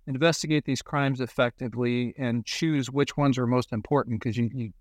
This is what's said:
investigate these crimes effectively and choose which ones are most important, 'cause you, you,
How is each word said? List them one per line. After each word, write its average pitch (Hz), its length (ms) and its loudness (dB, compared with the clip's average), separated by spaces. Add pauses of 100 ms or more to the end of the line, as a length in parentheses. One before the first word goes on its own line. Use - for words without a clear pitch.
investigate 151 580 0
these 131 160 -2
crimes 135 400 -2
effectively 120 960 -2
and 120 280 -2
choose 147 460 0
which 139 240 0
ones 139 220 2
are 123 100 2
most 123 240 2
important, 123 480 0
'cause 113 160 -4
you, 117 180 0
you, 117 280 -8